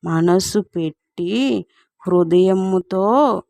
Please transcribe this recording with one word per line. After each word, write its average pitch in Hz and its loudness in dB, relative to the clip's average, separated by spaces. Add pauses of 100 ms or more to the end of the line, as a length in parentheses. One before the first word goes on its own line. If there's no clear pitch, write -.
మనసు 175 0
పెట్టి 185 -6 (420)
హృదయముతో 185 2 (420)